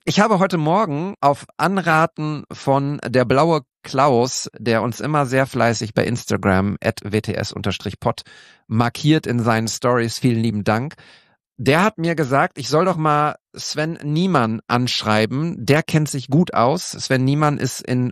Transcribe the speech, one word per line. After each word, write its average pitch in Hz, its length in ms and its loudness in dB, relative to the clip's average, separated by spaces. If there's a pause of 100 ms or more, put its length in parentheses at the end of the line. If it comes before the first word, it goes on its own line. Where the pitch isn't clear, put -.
ich 180 140 0
habe 214 180 4
heute 185 200 0
Morgen 165 640 0
auf 143 280 0 (100)
Anraten 160 960 0
von 139 520 -2
der 123 220 2
Blaue 147 360 2 (220)
Klaus, 131 760 2
der 113 240 0
uns 117 180 -4
immer 147 260 0
sehr 131 200 0
fleißig 113 480 0
bei - 120 2
Instagram 98 760 0
at - 200 -2
W 104 180 -2
T 104 120 -4
S - 200 -6
unterstrich 98 460 -6
pod - 240 -2 (440)
markiert 120 600 0
in 120 120 0
seinen 113 280 0
Stories. 120 520 -2
Vielen 117 220 2
lieben 107 220 -2
Dank. 117 320 -2 (640)
Der 156 260 2
hat 214 160 0
mir 165 160 -2
gesagt, 143 420 0
ich 127 100 -10
soll 156 180 2
doch 180 120 0
mal 151 380 0 (200)
Sven 156 480 -6
Niemann 147 640 0
anschreiben. 120 960 0
Der 139 200 2
kennt 156 260 0
sich 135 180 -8
gut 151 260 2
aus. 131 360 0
Sven - 340 -2
Niemann 147 360 2
ist - 220 -4
in 127 300 -2